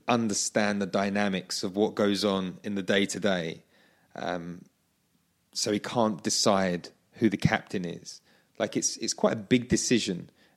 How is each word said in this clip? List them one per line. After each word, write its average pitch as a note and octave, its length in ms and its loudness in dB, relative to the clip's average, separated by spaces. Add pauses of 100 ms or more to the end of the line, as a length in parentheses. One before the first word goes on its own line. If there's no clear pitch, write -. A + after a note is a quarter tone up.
understand G#2+ 760 0
the G2 40 -2
dynamics G2 800 0
of F#2+ 140 -6
what G#2+ 180 2
goes G2+ 300 2
on F#2+ 360 0
in G#2 140 -6
the G2 80 -4
day-to-day. F#2+ 800 0 (500)
Um, F2 520 -8 (880)
so - 180 -2
he G#2 80 2
can't G#2+ 420 0
decide F#2+ 680 2 (240)
who A2 160 2
the G2 80 0
captain - 480 0
is. - 340 -10 (380)
Like, G#2 180 -2
it's, - 220 -2
it's - 160 -4
quite - 180 2
a A2+ 60 -2
big A#2+ 320 0
decision, F#2+ 600 0 (280)